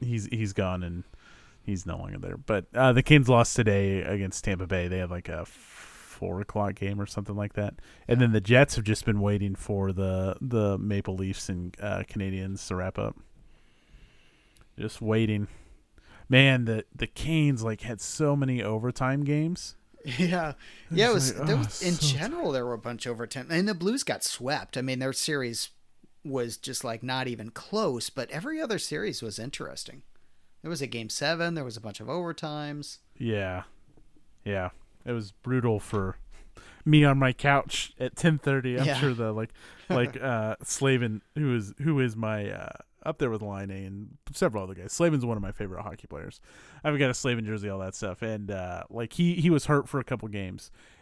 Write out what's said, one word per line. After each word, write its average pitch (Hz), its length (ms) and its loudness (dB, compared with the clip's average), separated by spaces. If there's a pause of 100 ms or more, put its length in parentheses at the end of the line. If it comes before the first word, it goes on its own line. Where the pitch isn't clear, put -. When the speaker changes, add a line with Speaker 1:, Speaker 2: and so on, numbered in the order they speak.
Speaker 1:
he's, 117 260 -2
he's 110 260 -2
gone 90 300 0
and 87 220 -6 (580)
he's 95 240 -4
no - 100 -4
longer 98 220 -10
there. 90 180 -8
But, 101 380 -2
uh, 127 180 8
the 127 100 6
Canes 143 260 8
lost 120 260 6
today 98 480 4
against 95 420 -2
Tampa 92 220 -2
Bay. 90 220 -2
They 92 100 -2
have, 90 120 -4
like, 87 180 -8
a 82 160 -6
four - 960 -10
o'clock 101 360 -2
game 101 240 -4
or 98 60 -4
something 101 300 -6
like 104 180 -4
that. 104 200 -2 (340)
And 120 120 6
Speaker 2:
Yeah. 123 60 8
Speaker 1:
then 113 60 4
the 107 80 4
Jets 120 360 8
have 110 80 -2
just 107 200 0
been 104 160 2
waiting 101 340 2
for 98 380 -2
the, 95 480 0
the 107 380 2
Maple 98 380 -2
Leafs 95 320 -4
and, 90 320 -6
uh, 98 280 -4
Canadiens 95 600 -4
to 92 80 -4
wrap 92 220 -4
up. - 180 -4 (1600)
Just - 220 -8
waiting. 107 460 2 (800)
Man, 131 360 8
the, 110 200 0 (100)
the 113 120 -2
Canes, 143 560 2
like, 113 200 -4
had 110 180 -8
so 147 340 0
many 131 280 0
overtime 123 640 0
games. 156 560 -2
Speaker 2:
<laughs> - 240 -20
Yeah. 160 500 0 (360)
Speaker 1:
It's 165 80 0
Speaker 2:
Yeah, 233 120 6
it 220 40 4
was, 131 220 2
Speaker 1:
like, 139 100 -2
Speaker 2:
there 147 100 4
Speaker 1:
oh, 127 40 2
Speaker 2:
was, 107 200 -4
in 175 140 0
Speaker 1:
so 151 120 0
Speaker 2:
general, 190 460 0
there 123 140 -2
were 120 80 -4
a 110 40 -6
bunch 120 280 -8
of 120 60 -4
overtime. 117 380 -8
And 180 180 2
the 208 60 0
Blues 202 280 0
got - 220 -2
swept. 139 520 -4
I 127 60 0
mean, 131 160 -2
their 131 140 -2
series 127 580 -2 (540)
was 123 320 -2
just, - 280 -8
like, 117 180 -8
not 131 240 -2
even 113 240 -6
close, 165 600 -2
but 123 200 -8
every 269 300 -6
other 226 180 -2
series - 440 -4
was 107 160 -8
interesting. 135 640 -10 (600)
There 156 80 -8
was 143 120 -6
a 135 40 -2
game 113 220 -8
seven. 165 460 -2
There 147 100 -4
was 113 120 -8
a 110 40 -12
bunch 110 200 -10
of 110 80 -10
overtimes. 151 880 -6 (180)
Speaker 1:
Yeah. 98 460 -2 (840)
Yeah. 95 260 -2 (340)
It 123 80 -4
was 107 200 -6
brutal 120 480 2
for 95 380 -2 (640)
me 151 200 10
on 139 140 8
my 131 140 4
couch - 640 0
at 127 180 -4
ten 160 220 4
thirty. 127 400 0
I'm 135 80 2
Speaker 2:
Yeah. 143 100 2
Speaker 1:
sure 131 180 2
the, 113 180 -2
like, 110 200 -6 (180)
Speaker 2:
<laughs> - 180 -14
Speaker 1:
like, 123 320 2
uh, 113 420 0
Slavin, 123 600 2 (140)
who 139 200 2
is, 101 240 -4
who 143 200 2
is 120 160 0
my, 107 340 -2
uh, - 220 -10 (320)
up 156 140 -4
there 135 120 0
with 110 100 -2
Line 98 300 -6
A 95 140 -10
and 98 320 -12 (160)
several 104 320 0
other 92 100 -10
guys. 87 180 -12
Slavin's 156 320 2
one 117 120 -2
of 98 60 -4
my 95 100 -6
favorite 95 300 -8
hockey - 260 -14
players. - 320 -12 (420)
I've 151 160 0
got 139 100 4
a 123 60 0
Slavin 117 320 -2
jersey, 104 220 -6
all 98 100 -6
that 95 160 -8
stuff. 95 260 -8
And, 107 300 -6
uh, 90 400 -6
like, 117 220 -8
he, 175 220 2
he 170 140 4
was 156 180 4
hurt 143 220 2
for 139 120 -4
a - 40 -6
couple 113 220 -6
games. 98 460 -10 (300)